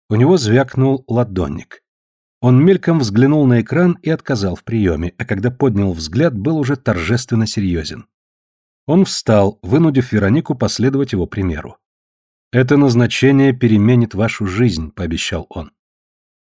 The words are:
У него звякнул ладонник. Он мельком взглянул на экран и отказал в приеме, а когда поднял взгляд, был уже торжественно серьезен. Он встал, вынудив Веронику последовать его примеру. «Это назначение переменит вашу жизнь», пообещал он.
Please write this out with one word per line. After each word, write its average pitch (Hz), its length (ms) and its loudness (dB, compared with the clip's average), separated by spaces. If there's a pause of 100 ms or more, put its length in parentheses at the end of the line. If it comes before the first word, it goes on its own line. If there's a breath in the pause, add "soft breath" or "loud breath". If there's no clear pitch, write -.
(100)
У 107 60 0
него 151 220 4
звякнул 131 680 0
ладонник. 92 760 -4 (580)
Он 127 240 4
мельком 180 340 2
взглянул 135 480 2
на 120 140 4
экран 170 400 0
и - 80 -8
отказал 110 480 -4
в - 80 -14
приеме, 90 540 -2
а - 80 -10
когда 110 240 -4
поднял 101 420 0
взгляд, 90 420 -2
был 123 220 -4
уже 139 200 -2
торжественно 110 720 -2
серьезен. 87 600 -6 (800)
Он 180 180 2
встал, 101 560 0
вынудив 135 520 0
Веронику 107 420 0
последовать 135 580 -2
его 90 140 -2
примеру. 85 500 -6 (760)
«Это 131 260 2
назначение 135 760 2
переменит 117 600 2
вашу 107 320 -4
жизнь», 90 460 -2
пообещал 82 580 -6
он. - 220 -14 (800)